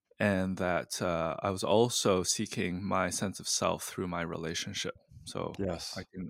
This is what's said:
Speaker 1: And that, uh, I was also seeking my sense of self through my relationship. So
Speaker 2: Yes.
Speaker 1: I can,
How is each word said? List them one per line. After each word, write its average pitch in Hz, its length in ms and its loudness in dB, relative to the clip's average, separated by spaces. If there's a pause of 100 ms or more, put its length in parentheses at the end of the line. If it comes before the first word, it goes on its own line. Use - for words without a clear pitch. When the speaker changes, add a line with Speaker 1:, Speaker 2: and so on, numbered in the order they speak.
(200)
Speaker 1:
And 95 380 2
that, 90 440 0
uh, 82 380 0
I 101 100 0
was 92 140 -2
also 104 580 6
seeking 95 600 -2
my 92 260 2
sense 95 300 -4
of - 80 -8
self 87 360 2
through - 240 -4
my 85 140 -2
relationship. 82 720 -4 (300)
So - 340 -6
Speaker 2:
Yes. 90 380 -4
Speaker 1:
I 92 160 -8
can, 90 180 -8